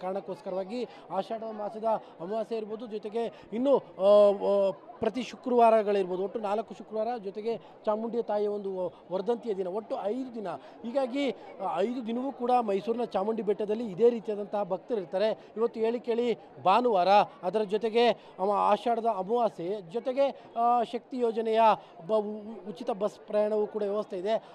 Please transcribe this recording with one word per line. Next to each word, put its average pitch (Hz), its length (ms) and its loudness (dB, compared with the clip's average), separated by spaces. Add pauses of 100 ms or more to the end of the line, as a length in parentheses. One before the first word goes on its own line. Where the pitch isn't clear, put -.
ಕಾರಣಕ್ಕೋಸ್ಕರವಾಗಿ 190 880 -6 (220)
ಆಷಾಢ 196 340 -4
ಮಾಸದ 214 420 -8 (340)
ಅಮಾವಾಸ್ಯೆ 220 380 -4
ಇರ್ಬೋದು, 214 300 -8
ಜೊತೆಗೆ 214 380 -6 (280)
ಇನ್ನು, 247 440 2
ಆ, - 20 -10
ಆ, 196 720 6
ಪ್ರತಿ 220 520 -6
ಶುಕ್ರವಾರಗಳಿರ್ಬೋದು, 208 1000 4
ಒಟ್ಟು 202 160 -6
ನಾಲ್ಕು 214 340 -4
ಶುಕ್ರವಾರ, 214 340 -6 (100)
ಜೊತೆಗೆ 208 400 -6
ಚಾಮುಂಡಿ 220 680 -4
ತಾಯಿಯ 208 240 0
ಒಂದು 196 460 -4 (180)
ವರ್ಧಂತಿಯ 208 440 -2
ದಿನ, 185 120 -4
ಒಟ್ಟು 214 340 -6
ಐದು 233 340 -4
ದಿನ. 202 180 -6
ಹೀಗಾಗಿ, 254 800 -4
ಆ, 175 480 -6
ಐದು 233 280 -2
ದಿನವೂ 247 240 -4
ಕೂಡ 240 200 -2
ಮೈಸೂರಿನ 226 520 0
ಚಾಮುಂಡಿ 214 380 -2
ಬೆಟ್ಟದಲ್ಲಿ 214 500 -2
ಇದೇ 202 180 4
ರೀತಿಯಾದಂತಹ 208 540 -2
ಭಕ್ತರು 190 340 -4
ಇರ್ತಾರೆ. 190 600 -2
ಇವತ್ತು 233 220 -2
ಹೇಳಿ 226 200 0
ಕೇಳಿ 233 640 -2
ಭಾನುವಾರ, 202 440 4 (360)
ಅದರ 190 180 0
ಜೊತೆಗೆ 220 500 2
ಅಮ-, 202 440 -4
ಆಷಾಢದ 208 500 2
ಅಮಾವಾಸ್ಯೆ, 208 760 -2
ಜೊತೆಗೆ, 233 760 -4
ಆ, 240 260 4
ಶಕ್ತಿ 247 360 -6
ಯೋಜನೆಯ 226 420 2 (460)
ಬ-, 208 60 0
ಉ-, 214 560 -4
ಉಚಿತ 226 200 -8
ಬಸ್ 202 300 -4
ಪ್ರಯಾಣವೂ 208 480 0
ಕೂಡ 208 160 -6
ವ್ಯವಸ್ಥೆ 202 360 -4
ಇದೆ. 208 360 -4